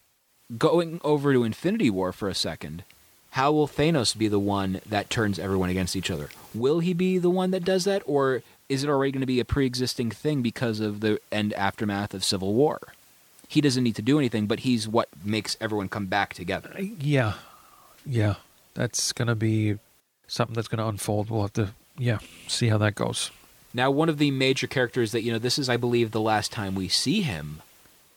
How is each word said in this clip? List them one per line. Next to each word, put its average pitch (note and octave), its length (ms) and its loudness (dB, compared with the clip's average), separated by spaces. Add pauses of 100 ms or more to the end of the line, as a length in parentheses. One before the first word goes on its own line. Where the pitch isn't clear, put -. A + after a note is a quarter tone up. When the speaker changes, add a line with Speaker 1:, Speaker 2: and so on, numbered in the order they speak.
(600)
Speaker 1:
going E3 440 2
over C#3+ 300 2
to B2 100 6
Infinity E3 460 0
War F#2 220 0
for G2+ 180 -6
a F2+ 60 -4
second, E2 480 -8 (480)
how C#3 200 2
will D3+ 160 2
Thanos D3 480 2
be G#2+ 120 0
the G#2 100 2
one G2 480 0
that G#2 240 -2
turns G#2 300 0
everyone F#2 320 0
against F#2 240 -2
each F#2+ 160 -4
other? D2 180 -6 (240)
Will C3+ 280 2
he F3+ 120 0
be F#3 240 2
the F3 140 2
one F#3 180 0
that F#3 160 -2
does F#3+ 200 2
that, G3+ 200 0
or C3+ 380 2 (260)
is C3+ 140 0
it D3 80 0
already C#3 200 2
gonna C3+ 140 -2
be B2+ 140 2
a A2+ 60 2
pre-existing B2 680 0
thing D3 320 -2
because A2+ 360 -2
of G#2+ 200 -2
the G#2+ 200 2 (120)
end G#2 220 0
aftermath G2+ 600 -2
of F#2+ 100 -8
Civil F#2+ 300 -2
War? C3+ 260 2 (680)
He - 120 0
doesn't C3 240 2
need A#2 120 2
to A2 80 -4
do C#3 160 4
anything, A2+ 260 0
but G#2+ 140 -2
he's A#2 280 2
what A2 220 0 (140)
makes G#2 360 -2
everyone G#2 300 -2
come G#2 160 -4
back G2 300 0
together. F2+ 420 -6
Speaker 2:
Uh, G3 60 -6 (160)
yeah. C3+ 340 2 (720)
Yeah. G#2+ 300 2 (400)
That's - 380 -4
gonna A#2 200 0
be G#2+ 460 0 (480)
something A2+ 260 -2
that's A2+ 140 -4
gonna A2 200 -2
unfold. G#2 440 -2
We'll A2 100 0
have G2+ 120 -4
to, G#2 180 0 (260)
yeah, A#2+ 220 0 (280)
see - 200 0
how G#2+ 100 4
that G#2 160 2
goes. - 380 -4 (420)
Speaker 1:
Now, B2+ 160 2
one D3+ 200 4
of D3+ 80 0
the D3 140 4
major C3 360 2
characters A#2+ 460 0
that, A#2 80 0
you A#2 100 0
know, A2+ 80 0
this A#2+ 180 0
is, C3+ 120 -2
I A#2+ 80 2
believe, A#2+ 340 2
the A2 100 0
last A2 300 0
time G2 240 -4
we F#2 140 -2
see F#3 320 0
him D#2 400 -6 (560)